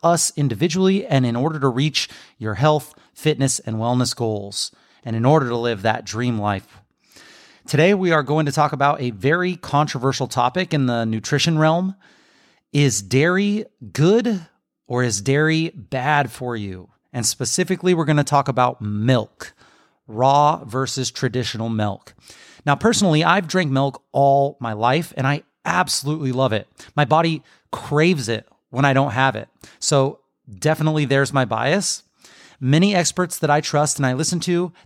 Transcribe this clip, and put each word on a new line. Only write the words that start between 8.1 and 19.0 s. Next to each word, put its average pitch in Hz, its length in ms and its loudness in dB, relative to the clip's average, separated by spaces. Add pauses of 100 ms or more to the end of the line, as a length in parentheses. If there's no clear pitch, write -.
are 156 100 4
going 147 240 0
to 143 60 -4
talk 147 200 2
about 143 280 0
a 123 100 -2
very 165 460 0
controversial 135 720 -2
topic 131 440 0
in 139 140 2
the 120 180 0
nutrition 123 540 0
realm. 170 380 2 (760)
Is 131 300 2
dairy 180 640 0 (280)
good 196 540 2 (440)
or 123 120 0
is 107 180 -2
dairy 156 540 0
bad 135 580 -2
for 123 240 -8
you? 95 320 -10 (240)
And 120 140 -4
specifically, 180 680 -2
we're 165 140 0
gonna 147 180 4
talk 139 240 0
about 123 320 0
milk, 107 720 -2 (540)